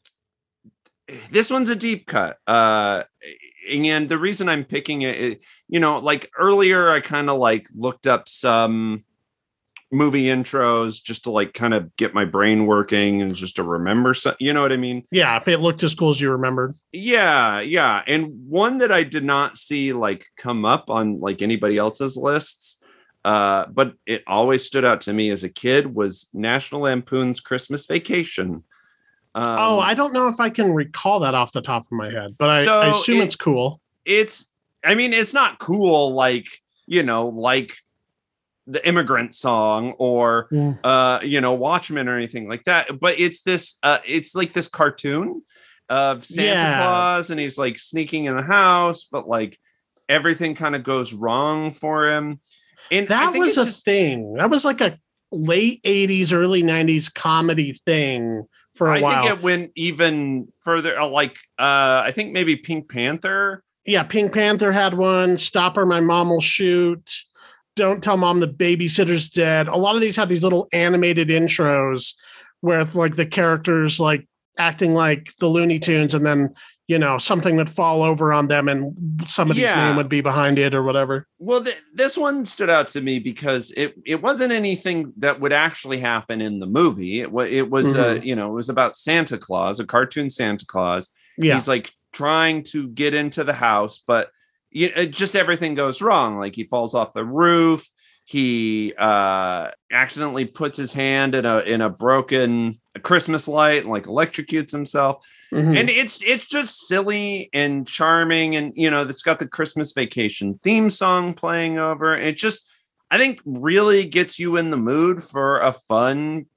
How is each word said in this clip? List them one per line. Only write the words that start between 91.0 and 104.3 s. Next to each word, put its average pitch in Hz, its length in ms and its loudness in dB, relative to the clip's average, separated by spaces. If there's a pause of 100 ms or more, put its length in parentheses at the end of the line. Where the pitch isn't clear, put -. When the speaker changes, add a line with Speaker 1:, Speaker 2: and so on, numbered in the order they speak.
Speaker 2:
Yeah. 156 160 4
Speaker 1:
He's, 127 140 -2
like, 123 240 -2 (200)
trying 156 520 0
to 143 240 -6
get 143 260 -2
into 147 300 -2
the 143 100 -2
house, 110 500 0
but 117 260 0 (440)
y-, 160 200 -2
it 165 180 -2
just 190 240 -4
everything 170 400 0
goes 139 260 -4
wrong. 135 360 2
Like, 101 180 -8
he 113 80 -8
falls 117 300 -4
off 113 200 -2
the 113 100 -6
roof. 165 640 2 (380)
He, 113 720 -2
uh, 95 720 0 (220)
accidentally 131 520 -2
puts 147 320 -6
his 135 160 -6
hand 135 420 0
in 127 120 0
a, 110 140 2
in 110 200 -2
a 110 100 0
broken 120 880 0 (220)
Christmas 160 460 0
light 151 340 2
and, 113 80 -8
like, 104 140 -4
electrocutes 151 680 -4